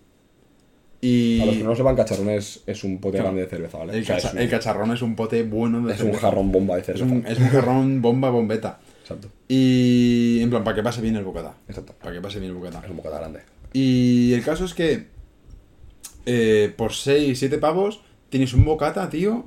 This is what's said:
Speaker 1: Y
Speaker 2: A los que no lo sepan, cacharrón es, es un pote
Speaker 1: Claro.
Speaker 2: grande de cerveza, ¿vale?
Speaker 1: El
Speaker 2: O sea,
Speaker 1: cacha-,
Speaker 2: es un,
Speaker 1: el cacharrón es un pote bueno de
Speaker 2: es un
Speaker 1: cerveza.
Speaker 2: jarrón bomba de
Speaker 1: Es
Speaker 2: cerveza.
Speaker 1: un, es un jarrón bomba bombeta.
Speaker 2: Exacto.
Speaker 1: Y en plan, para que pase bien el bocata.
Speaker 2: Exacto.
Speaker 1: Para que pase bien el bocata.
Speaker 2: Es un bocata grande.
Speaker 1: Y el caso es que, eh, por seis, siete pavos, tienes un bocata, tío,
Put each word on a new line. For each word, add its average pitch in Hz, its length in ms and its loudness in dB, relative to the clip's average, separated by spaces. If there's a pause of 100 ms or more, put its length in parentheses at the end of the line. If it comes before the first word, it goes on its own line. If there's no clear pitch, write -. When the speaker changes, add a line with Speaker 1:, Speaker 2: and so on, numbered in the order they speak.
(1000)
Speaker 1:
Y 120 420 2
Speaker 2:
A 110 40 2
los 107 100 2
que 107 60 -2
no 110 80 -2
lo 113 60 2
sepan, 131 180 2
cacharrón 104 360 0
es, 104 360 -4
es 101 160 -8
un 95 160 -6
pote 98 200 -2
Speaker 1:
Claro. 98 80 0
Speaker 2:
grande 92 160 -2
de 92 60 -6
cerveza, 82 300 -10
¿vale? 82 180 -10
Speaker 1:
El 113 60 -2
Speaker 2:
O - 20 -6
sea, 98 120 -2
Speaker 1:
cacha-, - 120 -4
Speaker 2:
es - 60 -6
un, 92 60 -4
Speaker 1:
el 120 100 0
cacharrón 110 420 -2
es 123 100 -4
un 113 120 -2
pote 113 300 -2
bueno 117 420 -2
de 110 80 -2
Speaker 2:
es 101 60 -6
un 113 60 0
Speaker 1:
cerveza. 104 220 0
Speaker 2:
jarrón 98 220 2
bomba 95 240 2
de 90 60 -2
Speaker 1:
Es - 60 -10
Speaker 2:
cerveza. 98 180 -4
Speaker 1:
un, 123 220 0
es 113 120 -2
un 123 120 4
jarrón 131 520 2
bomba 127 280 2
bombeta. 110 500 -2 (220)
Speaker 2:
Exacto. 104 260 -14 (180)
Speaker 1:
Y 123 960 4
en 120 80 2
plan, 113 140 0
para 107 100 0
que 104 80 0
pase 117 180 -4
bien 113 160 -2
el 104 60 -4
bocata. 85 320 -10 (140)
Speaker 2:
Exacto. - 340 -14
Speaker 1:
Para 90 120 -12
que 87 60 -12
pase 98 200 -10
bien 92 100 -8
el 90 80 -10
bocata. 87 260 -12
Speaker 2:
Es 98 60 -14
un 85 60 -10
bocata 78 220 -10
grande. 78 220 -12 (320)
Speaker 1:
Y 123 600 4
el 120 100 2
caso 156 220 -2
es 175 100 -8
que, 151 320 -2 (1200)
eh, 110 500 4
por 110 160 -2
seis, 139 460 0
siete 135 200 0
pavos, 185 420 0 (280)
tienes 127 240 0
un 131 120 8
bocata, 156 440 0
tío, 208 380 -2